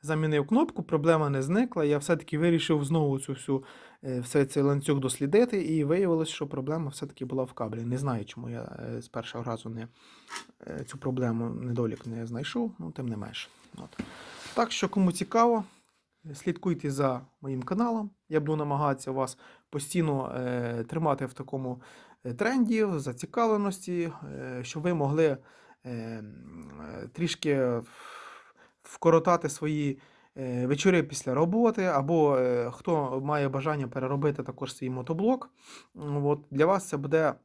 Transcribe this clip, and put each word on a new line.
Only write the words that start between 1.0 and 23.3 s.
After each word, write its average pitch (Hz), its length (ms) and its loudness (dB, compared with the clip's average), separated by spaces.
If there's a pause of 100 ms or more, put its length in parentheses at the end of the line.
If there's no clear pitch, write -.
не 135 120 2
зникла, 180 440 2
я 147 120 4
все-таки 156 400 0
вирішив 165 480 4
знову 143 340 2
цю 135 140 -6
всю, 135 300 -2 (400)
е, 127 160 -4
все 135 260 2
цей 139 180 0
ланцюг 143 360 2
дослідити, 180 640 2
і 156 200 2
виявилось, 165 460 2
що - 180 -6
проблема 143 420 -4
все-таки - 360 -10
була 127 180 -2
в 127 100 -8
кабелі. 117 320 -4
Не 123 120 0
знаю, 127 280 -2
чому 120 240 -12
я, 117 120 -8
е, 117 400 -10
з 117 60 -14
першого 117 360 -8
разу 117 260 -6
не, 113 180 -10 (800)
е, 139 160 -8
цю 135 140 -14
проблему, 120 520 -2
недолік 117 560 -4
не 117 200 -8
знайшов, 151 540 -4
ну, 165 120 -10
тим 131 160 -8
не 113 100 -4
менше. 104 320 -10 (280)
От. - 200 -18 (560)
Так 226 180 2
що, - 180 0
кому 190 220 4
цікаво, 226 520 2 (720)
слідкуйте 170 560 -2
за 135 300 0 (200)
моїм 135 220 -4
каналом, 214 480 -2 (180)
я 156 100 2
буду 151 160 0
намагатися 143 560 0
вас 131 260 -2 (320)
постійно, 143 680 0
е, 120 480 -2
тримати 143 420 0
в 123 80 -8
такому, 131 480 -6 (420)
е, 123 100 -6
тренді, 220 500 2
в 185 160 0
зацікавленості, 180 1120 -2 (100)